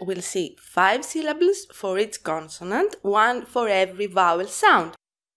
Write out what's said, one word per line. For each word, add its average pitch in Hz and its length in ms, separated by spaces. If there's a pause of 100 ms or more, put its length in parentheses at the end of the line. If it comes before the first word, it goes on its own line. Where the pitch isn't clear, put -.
we'll 185 220
see - 360
five 208 460
syllables 320 680
for 190 260
each 214 240
consonant, 175 800
one 214 420
for 240 240
every 190 380
vowel 180 400
sound. 202 480 (420)